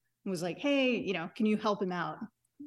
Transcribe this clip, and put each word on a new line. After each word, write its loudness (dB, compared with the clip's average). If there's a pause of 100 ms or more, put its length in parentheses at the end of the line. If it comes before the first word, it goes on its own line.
(260)
and -4
was -2
like, -4
"Hey, 2
you -2
know, -4
can 2
you 4
help 0
him 0
out?" -4 (480)